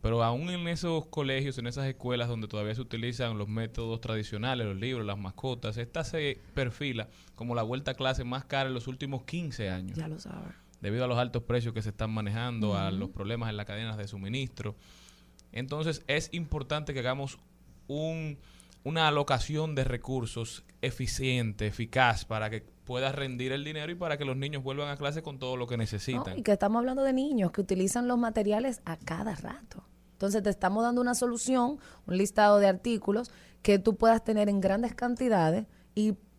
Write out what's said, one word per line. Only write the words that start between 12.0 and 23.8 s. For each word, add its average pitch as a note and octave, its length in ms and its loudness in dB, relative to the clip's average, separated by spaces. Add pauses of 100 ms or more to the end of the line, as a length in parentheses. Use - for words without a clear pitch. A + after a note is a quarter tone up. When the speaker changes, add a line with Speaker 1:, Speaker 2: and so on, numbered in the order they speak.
Speaker 1:
manejando, A2 680 0
a F#2+ 140 0
Speaker 2:
Ujú. F#2+ 80 -2
Speaker 1:
los G2 140 -2
problemas A2+ 400 -4
en G#2 60 -4
las G2+ 100 -6
cadenas A2 280 -6
de G#2 120 -8
suministro. G#2 680 -6 (760)
Entonces, D3 560 -4
es D3+ 260 0
importante D3+ 600 -4
que C3+ 60 -2
hagamos C3 380 -2 (500)
un, D#3 520 -4 (440)
una D#3+ 240 2
alocación D3 680 2
de C3+ 80 2
recursos A#2+ 800 -4 (180)
eficiente, B2 840 0
eficaz, A#2 580 2
para G#2+ 240 -2
que A2 120 -6 (220)
pueda C3 300 -2
rendir C3 400 -2
el C#3+ 100 -4
dinero D3+ 300 -6